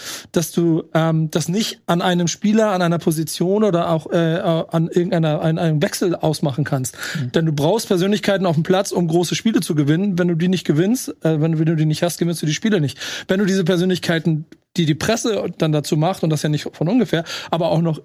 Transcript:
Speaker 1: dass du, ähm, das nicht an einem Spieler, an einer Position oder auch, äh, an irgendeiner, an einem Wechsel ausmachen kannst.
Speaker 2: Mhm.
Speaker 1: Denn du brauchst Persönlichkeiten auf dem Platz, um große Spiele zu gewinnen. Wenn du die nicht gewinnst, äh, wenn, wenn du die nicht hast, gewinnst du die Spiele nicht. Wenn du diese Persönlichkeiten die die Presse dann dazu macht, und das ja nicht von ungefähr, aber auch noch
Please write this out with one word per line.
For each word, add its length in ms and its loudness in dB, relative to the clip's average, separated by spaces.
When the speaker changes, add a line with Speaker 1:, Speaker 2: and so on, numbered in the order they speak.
Speaker 1:
dass 180 -2
du, 320 2
ähm, 380 0
das 160 -2
nicht 380 -4
an 160 0
einem 260 0
Spieler, 440 2
an 100 0
einer 180 2
Position 640 0
oder 280 2
auch, 200 -2
äh, 60 2
an 720 0
irgendeiner, 520 0
an 160 0
einem 240 0
Wechsel 320 0
ausmachen 520 -2
kannst. 320 -4
Speaker 2:
Mhm. 140 -6
Speaker 1:
Denn 140 2
du 80 0
brauchst 340 0
Persönlichkeiten 580 2
auf 100 0
dem 80 0
Platz, 280 0
um 160 0
große 280 0
Spiele 260 0
zu 120 -4
gewinnen. 460 2
Wenn 80 2
du 80 0
die 140 0
nicht 180 0
gewinnst, 560 0
äh, 160 2
wenn, 200 0
wenn 60 0
du 120 2
die 80 2
nicht 180 0
hast, 140 -2
gewinnst 240 -2
du 40 -2
die 80 0
Spiele 280 0
nicht. 160 -4
Wenn 100 0
du 60 2
diese 180 2
Persönlichkeiten 800 0
die 80 2
die 100 2
Presse 500 -2
dann 140 0
dazu 260 0
macht, 260 0
und 60 2
das 140 0
ja 60 0
nicht 220 -2
von 160 -4
ungefähr, 360 2
aber 220 0
auch 100 2
noch 240 -2